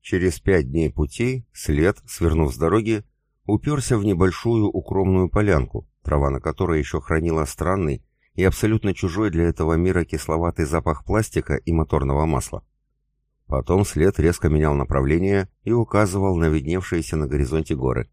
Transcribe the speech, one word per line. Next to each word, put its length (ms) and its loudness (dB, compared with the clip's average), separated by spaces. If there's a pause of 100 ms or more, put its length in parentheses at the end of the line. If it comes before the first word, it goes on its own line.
Через 400 0
пять 300 2
дней 200 0
пути 600 -4
след, 540 0
свернув 480 0
с 20 -14
дороги, 480 0 (420)
упёрся 520 -2
в 60 -2
небольшую 640 2
укромную 640 0
полянку, 600 0 (140)
трава 280 0
на 100 -4
которой 380 -2
ещё 220 -4
хранила 440 0
странный 580 -4 (320)
и 80 -2
абсолютно 520 2
чужой 360 -2
для 140 2
этого 300 0
мира 300 2
кисловатый 600 -2
запах 400 -2
пластика 520 -2
и 160 -4
моторного 540 0
масла. 380 -4 (840)
Потом 380 0
след 340 2
резко 300 2
менял 260 2
направление 760 0 (160)
и 80 -2
указывал 640 2
на 120 4
видневшиеся 680 -2
на 100 0
горизонте 480 -2
горы. 380 -2